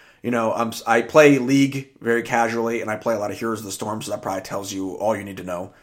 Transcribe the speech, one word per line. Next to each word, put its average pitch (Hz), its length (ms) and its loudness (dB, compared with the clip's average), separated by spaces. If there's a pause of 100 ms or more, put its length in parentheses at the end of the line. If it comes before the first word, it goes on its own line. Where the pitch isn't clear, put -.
(240)
You 120 60 -2
know, 113 240 2
I'm, 113 180 -2 (140)
I 117 160 4
play 143 380 8
League 139 600 0
very 117 220 2
casually, 117 600 0
and 107 100 -4
I 107 40 -2
play 117 200 -2
a - 20 -2
lot 104 140 -4
of 101 80 -8
Heroes 113 180 -4
of 110 80 -10
the 98 60 -10
Storm, 110 320 -6
so 101 80 -8
that 104 100 -6
probably 95 220 -6
tells 101 280 -8
you 95 260 -6
all 104 200 0
you 101 60 -8
need 98 140 -12
to 92 60 -12
know. 90 400 -8